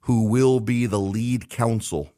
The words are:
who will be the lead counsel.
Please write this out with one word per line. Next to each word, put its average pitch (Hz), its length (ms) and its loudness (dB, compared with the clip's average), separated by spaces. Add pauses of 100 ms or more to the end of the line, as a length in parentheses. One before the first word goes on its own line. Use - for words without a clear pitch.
who 117 260 0
will 127 320 4
be 120 260 -2
the 104 140 0
lead 110 500 -4
counsel. 107 680 -2